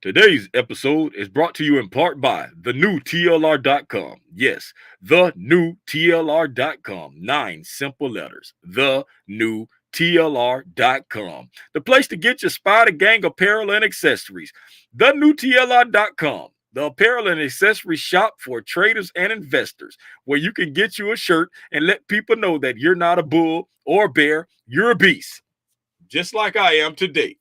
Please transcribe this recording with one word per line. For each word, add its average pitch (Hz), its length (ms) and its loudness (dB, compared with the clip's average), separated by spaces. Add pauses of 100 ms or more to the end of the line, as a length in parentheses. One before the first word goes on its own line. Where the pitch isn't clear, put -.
Today's 175 520 4
episode 139 600 -2
is 101 140 -10
brought 156 260 -2
to 156 80 -8
you 147 160 2
in 107 100 -6
part 147 320 -2
by 90 280 -2 (120)
the 120 120 -4
new 170 260 0
T 170 280 -2
L 165 160 4
R 156 140 2
dot 135 300 0
com. 87 300 -8 (180)
Yes, 110 360 -2 (300)
the 165 340 4
new 165 420 0 (100)
T 165 240 0
L 165 180 0
R 156 180 0
dot 135 360 -6
com. 80 340 -14
Nine 98 460 -6
simple 139 480 -8
letters. 82 500 -14
The 135 420 -2 (240)
new 110 400 -6 (260)
T 170 240 2
L 156 200 2
R 123 260 -2 (120)
dot 127 340 0
com. 85 400 -12 (240)
The 151 80 -6
place 262 280 4
to 220 80 -10
get 233 260 -2
your 170 80 -2
Spider 214 400 4
Gang 190 340 2
apparel 202 460 0
and 214 120 0
accessories. 107 680 -2 (400)
The 233 200 4
new 302 200 4
T 254 240 2
L 254 140 2
R 247 140 6
dot 208 320 0
com. 123 320 -6 (240)
The 131 100 -6
apparel 214 440 0
and 165 140 0
accessory 170 560 -2
shop 185 400 0
for 123 240 -10
traders 202 540 -2
and 185 160 -2
investors, 143 680 -6 (280)
where 143 120 -2
you 165 140 -2
can 180 200 -6
get 202 280 -4
you 208 140 -4
a - 20 -4
shirt 170 340 0 (220)
and 151 160 -2
let 190 200 -2
people 214 280 -2
know 185 240 -2
that 127 180 -4
you're 160 180 2
not 175 220 0
a 175 60 -2
bull 160 460 -2 (160)
or 190 200 2
a 185 40 -2
bear, 151 380 0 (200)
you're 185 240 0
a 226 40 4
beast. - 460 0 (680)
Just 175 280 -6
like 208 200 -2
I 190 180 4
am 156 200 2
today. 147 480 -4